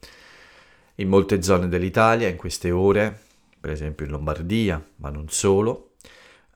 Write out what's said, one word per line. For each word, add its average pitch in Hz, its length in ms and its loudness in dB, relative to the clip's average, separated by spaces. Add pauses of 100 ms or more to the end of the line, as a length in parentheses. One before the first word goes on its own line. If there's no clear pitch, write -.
(960)
In 98 120 -4
molte 95 320 4
zone 90 260 2
dell'Italia 104 600 2
in 87 80 -4
queste 87 340 -6
ore, 101 520 2 (360)
per - 120 -10
esempio 76 340 -8
in 71 80 -8
Lombardia, 80 760 -4 (100)
ma 69 120 -12
non 73 220 -10
solo, 104 640 0 (600)